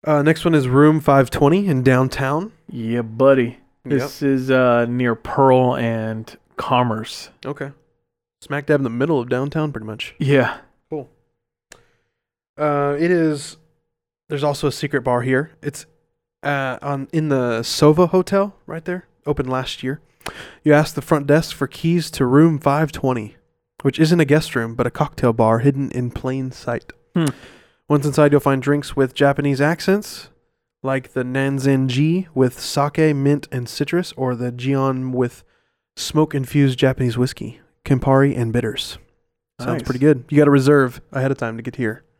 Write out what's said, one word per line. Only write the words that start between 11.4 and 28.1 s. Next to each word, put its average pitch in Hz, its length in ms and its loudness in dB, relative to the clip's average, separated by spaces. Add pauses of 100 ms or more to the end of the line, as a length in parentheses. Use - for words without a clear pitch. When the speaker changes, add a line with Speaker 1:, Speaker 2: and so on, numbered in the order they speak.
Speaker 1:
Uh, 143 400 0
it 170 120 0
is, 160 460 0 (720)
there's 143 160 -4
also 147 220 -2
a 135 60 0
secret 139 300 -4
bar 123 200 0
here. 131 300 0 (100)
It's, - 240 -10 (560)
uh, 135 400 -4
on, 139 300 -6
in 156 160 0
the 123 320 0
Sova 156 480 4
Hotel 196 460 0 (120)
right 160 180 -10
there, 180 220 -8 (200)
opened 143 240 -4
last 131 340 -6
year. 135 160 -6 (640)
You 151 100 4
ask 147 220 2
the 143 80 -6
front 143 240 0
desk 151 280 2
for 139 120 -4
keys 165 460 -2
to 131 140 0
Room 151 320 4
five 147 340 0
twenty, 117 440 -4 (460)
which 139 160 -2
isn't 160 220 4
a 156 40 6
guest 147 300 2
room, 113 200 -4
but 123 120 -2
a 120 40 -2
cocktail 131 420 -2
bar 113 280 2
hidden 135 320 0
in 123 180 -4
plain 131 420 -6
sight. - 400 -10 (240)
Speaker 2:
Hmm. 165 100 2 (600)
Speaker 1:
Once 147 180 2
inside, 147 260 4